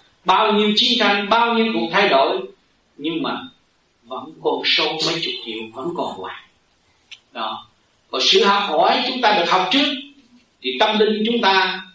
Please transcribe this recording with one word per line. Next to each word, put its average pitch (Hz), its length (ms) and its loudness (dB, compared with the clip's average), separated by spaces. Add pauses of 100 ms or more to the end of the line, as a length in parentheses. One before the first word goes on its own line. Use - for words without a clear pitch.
(260)
bao 208 280 4
nhiêu 208 220 4
chiến 240 240 2
tranh, 202 300 2
bao 233 240 4
nhiêu 226 200 2
cuộc - 180 -2
thay 196 180 2
đổi, - 280 2 (600)
nhưng 147 260 -4
mà 127 140 -6 (680)
vẫn 117 200 -12 (200)
còn 135 220 -2
sâu 156 220 0 (180)
mấy 165 160 -2
chục 185 120 -6 (120)
triệu, 110 120 -10 (160)
vẫn 139 240 -8
còn - 100 -4 (100)
hoài. - 240 -14 (880)
Đó. 110 360 -10 (420)
Và - 120 -4
sự - 220 4
học 202 260 2
hỏi - 380 2
chúng 247 140 -6
ta 208 180 2
được 175 100 0
học 185 220 2
trước 285 220 0 (680)
thì 127 180 -4
tâm 220 200 2
linh 214 260 2
chúng 233 160 0
ta 190 420 0 (120)